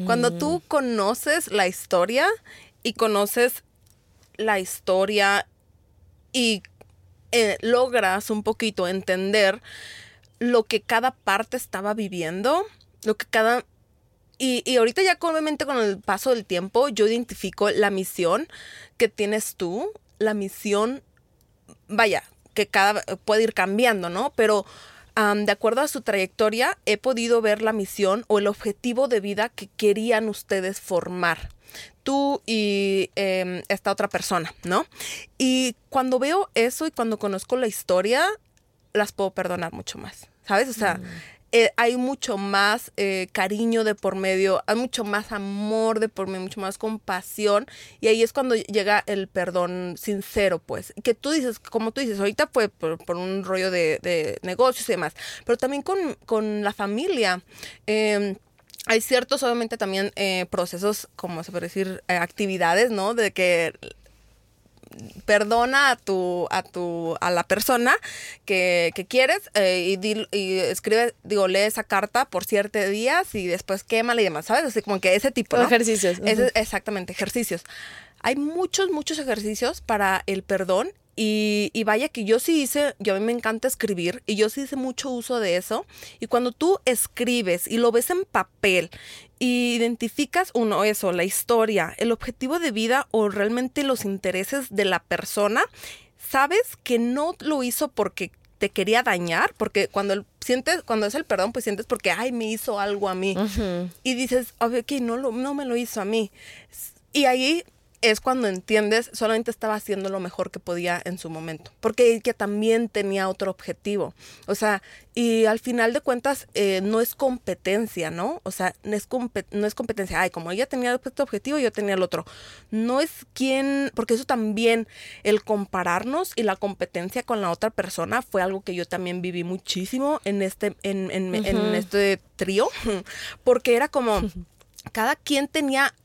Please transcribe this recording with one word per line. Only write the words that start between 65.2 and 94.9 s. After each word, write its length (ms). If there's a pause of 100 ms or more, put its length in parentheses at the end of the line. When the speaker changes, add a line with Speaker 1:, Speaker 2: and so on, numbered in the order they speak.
Speaker 1:
perdona 640
a 40
tu, 540
a 140
tu, 580
a 80
la 140
persona 520 (500)
que, 500
que 100
quieres, 480
eh, 340
y 100
dil-, 340
y 260
escribe, 560 (100)
digo, 240
lee 120
esa 240
carta 420
por 200
siete 440
días 460
y 120
después 360
quémala 380
y 20
demás, 240
¿sabes? 180
Así 160
como 180
que 160
ese 160
tipo, 260
¿no? 60
Speaker 2:
Ejercicios, 640
Speaker 1:
Ese, 180
Speaker 2:
ujú. 120
Speaker 1:
exactamente, 580
ejercicios. 500 (580)
Hay 140
muchos, 540
muchos 300
ejercicios 600
para 440
el 180
perdón 460 (260)
y, 580
y 100
vaya 260
que 160
yo 140
sí 240
hice, 360
yo 160
a 40
mí 60
me 80
encanta 340
escribir 580
y 120
yo 120
sí 120
hice 160
mucho 340
uso 280
de 180
eso. 280 (340)
Y 80
cuando 260
tú 320
escribes 840
y 100
lo 140
ves 180
en 160
papel 640 (480)
y 380
identificas, 800
uno, 320
eso, 280
la 120
historia, 720
el 160
objetivo 460
de 120
vida 400
o 180
realmente 540
los 220
intereses 640
de 160
la 140